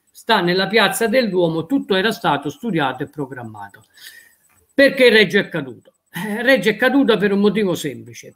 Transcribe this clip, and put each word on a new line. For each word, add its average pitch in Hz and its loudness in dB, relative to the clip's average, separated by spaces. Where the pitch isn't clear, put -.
sta - -2
nella 180 0
piazza 208 0
del 240 0
Duomo", 165 -2
tutto 269 -2
era 190 0
stato 151 -4
studiato 147 -4
e 127 -8
programmato. 113 -14
Perché 269 4
Reggio 208 4
è 180 -2
caduto? 135 -12
Eh, 208 -8
Reggio 254 2
è - -2
caduto 247 2
per 196 0
un 196 2
motivo 202 0
semplice, 117 -12